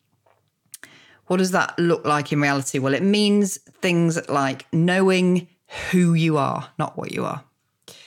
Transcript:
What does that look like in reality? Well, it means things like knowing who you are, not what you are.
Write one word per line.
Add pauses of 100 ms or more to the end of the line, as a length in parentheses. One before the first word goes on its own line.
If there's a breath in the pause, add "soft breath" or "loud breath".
(1300 loud breath)
What
does
that
look
like
in
reality?
Well,
it
means
things
like
knowing (420)
who
you
are, (100)
not
what
you
are. (640 loud breath)